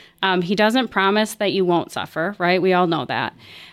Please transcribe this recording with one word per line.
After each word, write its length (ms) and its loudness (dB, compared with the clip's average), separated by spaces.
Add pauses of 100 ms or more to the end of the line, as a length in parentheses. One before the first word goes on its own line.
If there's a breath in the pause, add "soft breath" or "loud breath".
(220 loud breath)
Um, 200 2
he 140 -2
doesn't 320 2
promise 480 0
that 160 -2
you 140 0
won't 260 0
suffer, 460 -6
right? 240 0
We 100 2
all 160 4
know 160 -2
that. 320 -6 (380 loud breath)